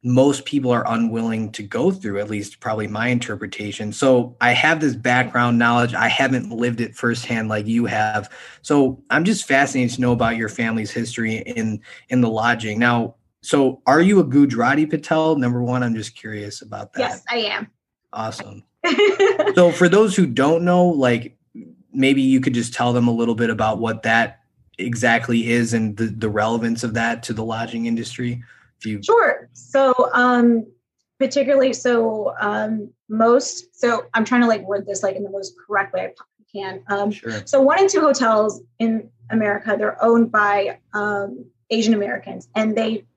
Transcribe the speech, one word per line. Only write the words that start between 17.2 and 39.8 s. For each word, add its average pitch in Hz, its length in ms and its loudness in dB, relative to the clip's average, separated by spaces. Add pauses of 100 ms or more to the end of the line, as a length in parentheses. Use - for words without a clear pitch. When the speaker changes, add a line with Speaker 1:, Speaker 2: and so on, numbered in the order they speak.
Speaker 2:
I 240 80 -4
am. 214 300 -6 (460)
Speaker 1:
Awesome. 110 500 -10 (220)
Speaker 2:
<laughs> 320 80 0 (600)
Speaker 1:
So 175 160 8
for 180 160 4
those 196 280 4
who 185 100 4
don't 139 380 2
know, 180 220 4
like, 127 520 0 (580)
maybe 135 260 4
you 131 200 4
could 131 120 0
just 120 200 -4
tell 123 200 0
them 120 140 2
a 120 40 2
little 117 240 0
bit 113 140 0
about 110 300 -2
what 113 240 -4
that 113 380 0 (360)
exactly 117 720 0
is 117 220 0
and 110 240 -2
the, 113 80 -2
the 110 240 -4
relevance 113 540 -2
of 113 100 -6
that 117 300 -4
to 113 100 -8
the 110 100 -6
lodging 113 420 -6
industry. 117 580 -6 (360)
If - 60 -16
you 104 180 -6
Speaker 2:
Sure. 427 500 0
So, 269 400 0 (200)
um, 240 520 2 (520)
particularly, 262 540 2
so, 226 680 -2
um, 208 500 -4 (180)
most, 233 720 0
so 233 340 -2
I'm 226 120 0
trying 240 160 2
to, 240 60 4
like, 202 200 0
word 196 180 -4
this, 196 160 -6
like, 190 140 -2
in 208 80 -8
the 196 60 -8
most 196 240 -10 (120)
correct 196 280 -4
way 185 80 -4
I 190 60 -8
po-, - 180 -18 (280)
can. 190 360 -10
Um, 202 220 -2
Speaker 1:
Sure. 214 340 -8
Speaker 2:
so 269 160 2
one 294 180 4
in 392 80 6
two 320 140 2
hotels 226 600 2 (180)
in 226 300 -2 (200)
America, 214 480 -2
they're 214 260 -2